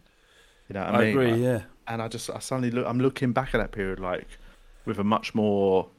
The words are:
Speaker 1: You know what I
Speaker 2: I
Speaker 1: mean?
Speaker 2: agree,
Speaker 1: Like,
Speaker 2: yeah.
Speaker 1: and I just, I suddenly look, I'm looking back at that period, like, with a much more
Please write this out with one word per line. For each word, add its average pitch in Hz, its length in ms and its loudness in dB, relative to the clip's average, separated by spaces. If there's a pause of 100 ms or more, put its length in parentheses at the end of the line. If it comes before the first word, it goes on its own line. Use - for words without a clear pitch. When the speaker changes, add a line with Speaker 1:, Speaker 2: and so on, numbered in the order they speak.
(680)
Speaker 1:
You 98 60 -10
know 98 100 -4
what 98 100 0
I 120 40 4
Speaker 2:
I - 20 6
Speaker 1:
mean? 110 120 6
Speaker 2:
agree, 123 200 4
Speaker 1:
Like, 117 80 2
Speaker 2:
yeah. 123 220 0 (240)
Speaker 1:
and 113 160 -6
I 113 60 -6
just, 113 200 -10
I - 120 -8
suddenly 127 300 -2
look, 123 160 -2
I'm 120 140 0
looking 131 320 2
back 127 220 -2
at 117 40 2
that 104 140 -2
period, 95 280 -4
like, 90 260 -6 (580)
with 107 140 -4
a 101 60 0
much 104 300 0
more 98 540 4 (100)